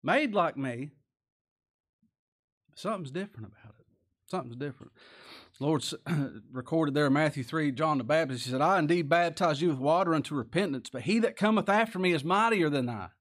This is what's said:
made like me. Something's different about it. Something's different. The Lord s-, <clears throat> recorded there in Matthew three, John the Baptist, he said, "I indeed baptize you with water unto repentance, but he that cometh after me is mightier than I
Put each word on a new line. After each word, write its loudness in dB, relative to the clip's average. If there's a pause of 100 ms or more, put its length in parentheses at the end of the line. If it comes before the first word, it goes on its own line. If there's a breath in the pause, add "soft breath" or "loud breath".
made 0
like 2
me. -6 (1800)
Something's -6
different -10
about -20
it. -20 (400)
Something's -8
different. -10 (680 loud breath)
The -6
Lord 2
s-, -8 (120)
<clears throat> -2 (120)
recorded 0
there 4
in 4
Matthew 2
three, -2
John 0
the -4
Baptist, 0
he -6
said, -2
"I 4
indeed 2
baptize 2
you 2
with 0
water 2
unto -2
repentance, -2
but -10
he 2
that 0
cometh 2
after 2
me 2
is 0
mightier 2
than 0
I -8 (120)